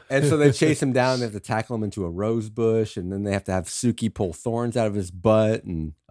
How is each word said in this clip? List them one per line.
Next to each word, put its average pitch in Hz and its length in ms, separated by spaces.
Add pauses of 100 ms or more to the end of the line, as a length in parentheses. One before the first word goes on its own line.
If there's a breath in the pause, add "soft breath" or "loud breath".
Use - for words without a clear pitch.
And 139 180
so 156 100
they 147 160
chase 156 280
him 135 120
down. 127 260
They 123 80
have 107 60
to 104 80
tackle 110 340
him 110 80
into 101 220
a 85 40
rose 107 420
bush. 110 460
And 90 160
then 98 120
they 101 80
have 98 120
to 95 80
have 92 140
Suki 117 480
pull 92 180
thorns 117 440
out 113 100
of 101 80
his 95 160
butt. 110 540
And, 78 300 (160)